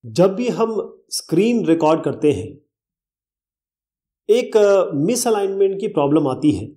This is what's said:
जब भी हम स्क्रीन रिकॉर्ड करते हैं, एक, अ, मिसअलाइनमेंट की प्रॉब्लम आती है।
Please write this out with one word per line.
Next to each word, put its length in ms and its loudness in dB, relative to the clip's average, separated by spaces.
जब 300 0
भी 140 -4
हम 500 -4
स्क्रीन 560 0
रिकॉर्ड 380 2
करते 280 0
हैं, 260 -6
एक, 280 2
अ, 360 4
मिसअलाइनमेंट 880 0
की 80 -6
प्रॉब्लम 400 0
आती 240 0
है। 260 -8